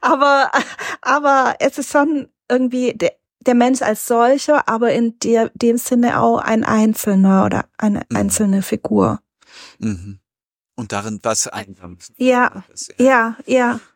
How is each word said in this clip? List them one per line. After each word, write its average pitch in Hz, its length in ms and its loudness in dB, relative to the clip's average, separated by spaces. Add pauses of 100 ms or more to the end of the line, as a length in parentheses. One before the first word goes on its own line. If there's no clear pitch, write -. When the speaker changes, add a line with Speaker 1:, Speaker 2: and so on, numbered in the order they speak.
Speaker 1:
aber, 277 500 2 (500)
aber 277 600 0
es - 180 -2
ist - 140 -8
schon 294 360 0 (220)
irgendwie 247 440 0
der, - 180 -2 (280)
der 247 140 2
Mensch 247 280 2
als - 240 -4
solcher, 254 600 2
aber 233 240 0
in 233 280 -2
der, 226 340 0
dem 233 240 2
Sinne 240 420 0
auch 233 180 2
ein 226 260 -2
Einzelner 202 800 2
oder - 240 -2 (100)
eine 208 220 -2 (100)
Speaker 2:
Mhm. 226 60 -2
Speaker 1:
einzelne 202 460 0
Figur. 208 580 -2 (580)
Speaker 2:
Mhm. 101 400 -8 (560)
Und 113 160 -12
darin 104 320 -6
was 110 240 -2
Einsames. 92 720 -16
Speaker 1:
Ja, 247 520 0
Speaker 2:
Das, - 200 -16 (100)
Speaker 1:
ja, 240 380 2 (100)
ja. 240 320 0 (180)